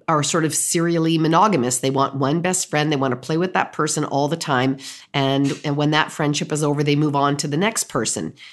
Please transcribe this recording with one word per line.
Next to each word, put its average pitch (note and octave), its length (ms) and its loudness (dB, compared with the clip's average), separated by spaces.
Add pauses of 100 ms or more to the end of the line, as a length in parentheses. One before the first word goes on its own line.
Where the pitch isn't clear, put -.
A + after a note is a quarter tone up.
are D#3 160 2
sort D3+ 220 0
of D3+ 100 -2
serially E3 640 0
monogamous. D#3+ 600 2
They C3+ 120 -2
want C3+ 240 0
one C#3+ 280 0
best F3+ 280 -2
friend. D3+ 220 2
They D3 40 2
want C3+ 140 0
to B2 60 0
play D#3+ 220 -4
with F3+ 160 -2
that - 180 -2
person D#3 320 -2
all C#3+ 240 0
the D#3 80 -2
time. C3+ 400 0 (360)
And, C#3 520 0
and D3 120 -2
when D3 140 2
that D3+ 220 2
friendship D3+ 400 -2
is D3+ 100 -2
over, D3 220 0
they D3 100 2
move D3 220 2
on C#3+ 220 2
to D3+ 100 -6
the D3 80 -4
next G#3 320 -2
person. G2+ 460 -4 (180)